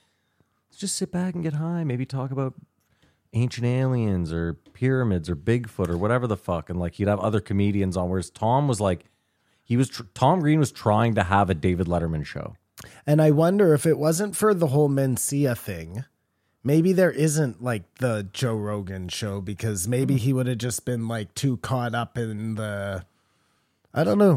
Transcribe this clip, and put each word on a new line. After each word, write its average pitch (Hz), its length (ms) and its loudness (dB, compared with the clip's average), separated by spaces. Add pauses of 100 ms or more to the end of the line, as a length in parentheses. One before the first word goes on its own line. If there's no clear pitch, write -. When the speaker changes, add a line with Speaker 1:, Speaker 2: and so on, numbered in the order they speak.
(720)
Speaker 1:
"Let's - 100 -20
just 202 160 -6
sit - 160 -6
back 180 220 -4
and 175 80 -6
get 156 120 -2
high, 165 300 -2
maybe 127 200 -2
talk 131 260 -6
about 131 240 -4 (760)
ancient 117 340 0
aliens 117 680 0
or 82 220 -2 (200)
pyramids 120 560 0
or 85 60 -2
Bigfoot 110 520 0
or 87 80 0
whatever 117 300 0
the 107 100 -2
fuck." 85 320 -4
And, 87 100 -6
like, 87 160 -4
he'd 101 140 0
have 104 120 2
other 104 200 0
comedians 98 560 0
on, 90 140 -2
whereas 92 200 -4
Tom 131 380 0
was, 110 120 0
like, 95 260 0 (580)
he 120 120 0
was 127 120 2
tr-, - 140 -12 (120)
Tom 160 260 2
Green 151 180 4
was 147 120 2
trying 110 440 2
to 104 100 2
have 98 260 4
a 92 40 0
David 87 320 0
Letterman 82 400 -2
show. - 280 -12 (520)
Speaker 2:
And 151 160 4
I 156 80 6
wonder 170 440 4
if 143 120 2
it 151 120 4
wasn't 165 380 0
for 214 180 4
the 170 140 2
whole 143 220 4
Mencia 135 680 0
thing, 90 480 -10 (580)
maybe 160 300 4
there 180 180 4
isn't, 143 520 0
like, 117 200 -2 (140)
the 107 360 -2
Joe 117 240 -2
Rogan 98 520 -6
show, 101 320 -6
because 101 480 -6
maybe 135 280 0
he 127 180 0
would 127 120 0
have 123 120 -2
just 123 260 -6
been, 117 240 -4
like, 110 260 -8
too 135 240 -2
caught 120 360 -4
up 120 240 -6
in 110 380 -6
the, 101 480 -6 (880)
I 151 100 0
don't 202 140 2
know. 196 180 6